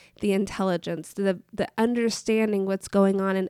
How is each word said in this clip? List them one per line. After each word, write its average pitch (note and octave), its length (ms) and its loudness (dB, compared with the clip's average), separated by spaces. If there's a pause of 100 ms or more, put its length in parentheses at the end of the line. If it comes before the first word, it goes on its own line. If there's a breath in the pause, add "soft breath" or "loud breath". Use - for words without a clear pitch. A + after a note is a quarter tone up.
(200 soft breath)
the G3+ 140 0
intelligence, F#3 800 -2
the, F#3+ 260 0 (140)
the G3 140 -4 (100)
understanding A3 880 0
what's F#3+ 220 -4
going G3 340 4
on F#3+ 140 0
in F#3+ 140 -2